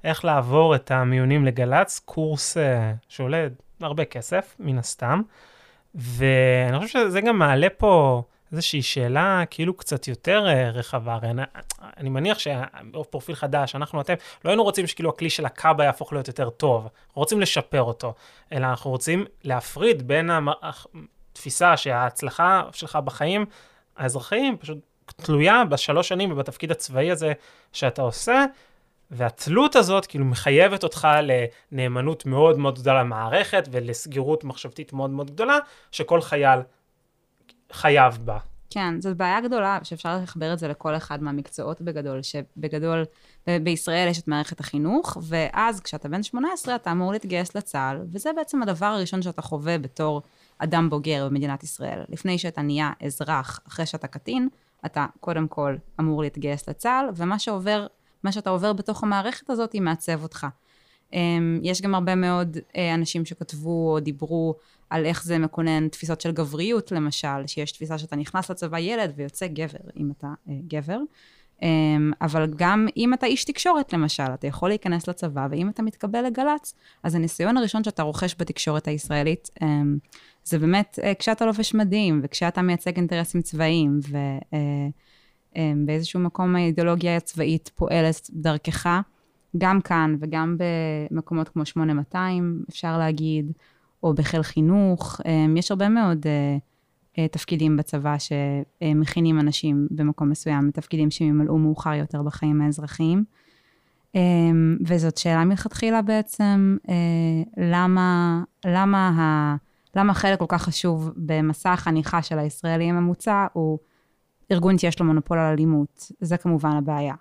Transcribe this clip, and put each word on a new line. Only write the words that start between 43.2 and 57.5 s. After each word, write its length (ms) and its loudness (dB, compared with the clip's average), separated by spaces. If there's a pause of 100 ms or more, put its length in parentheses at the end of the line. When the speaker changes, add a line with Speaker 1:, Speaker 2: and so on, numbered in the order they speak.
Speaker 2:
ב-, 160 0
בישראל 440 0
יש 120 -2
את 80 -8
מערכת 320 -4
החינוך, 600 -2
ואז 600 -2
כשאתה 280 -10
בן 140 -4
שמונה 300 -4
עשרה, 220 -6
אתה 160 -6
אמור 200 0
להתגייס 440 -4
לצה"ל, 460 -4 (100)
וזה 240 -6
בעצם 280 -4
הדבר 220 -2
הראשון 360 -2
שאתה 200 -8
חווה 360 -4
בתור 440 -4 (360)
אדם 320 0
בוגר 400 -2
במדינת 340 -2
ישראל. 460 -10
לפני 280 -4
שאתה 240 -6
נהיה 300 -2 (140)
אזרח, 600 -4
אחרי 180 -6
שאתה 220 -10
קטין, 420 -4 (360)
אתה 200 -4 (140)
קודם 280 -4
כל 280 -2 (240)
אמור 220 0
להתגייס 480 -6
לצה"ל, 460 -2
ומה 240 -2
שעובר, 480 -2 (360)